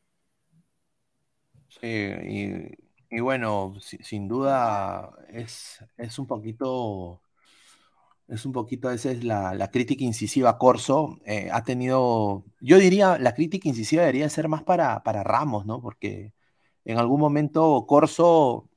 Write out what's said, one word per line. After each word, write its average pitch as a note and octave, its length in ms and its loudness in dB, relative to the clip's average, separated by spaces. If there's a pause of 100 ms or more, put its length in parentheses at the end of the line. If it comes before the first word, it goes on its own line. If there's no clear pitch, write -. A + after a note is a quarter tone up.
(1700)
Sí, - 200 -16
y, G2+ 920 -8 (320)
y A#2 120 -8
bueno, A2 600 -4
si-, - 220 -20
sin G2+ 240 -10
duda A2 840 -2 (180)
es, - 500 -16 (180)
es A#2 220 -12
un C3+ 80 -8
poquito, A2 960 -8 (1040)
es A2+ 180 -10
un C3+ 60 -6
poquito B2 360 -6
a B2 40 -2
veces B2 320 -6
la, G2+ 320 -2
la G2 160 -6
crítica B2+ 320 -2
incisiva A#2 480 2
a A#2 60 -2
Corso. C3+ 680 2
Eh, G#2 260 -6
ha A#2 120 -2
tenido, B2 840 0 (140)
yo D3 180 8
diría, F#3+ 400 6
la A#2+ 160 2
crítica E3 360 -4
incisiva B2 340 0
debería C#3+ 260 2
ser D#3 180 -4
más D#3 160 -4
para, D3 400 0
para G#2+ 200 -2
Ramos, A2 420 -2
¿no? A#2 160 -8
Porque G#2 520 -12 (520)
en A2+ 140 -4
algún B2 200 2
momento D3+ 680 4
Corso D3+ 880 4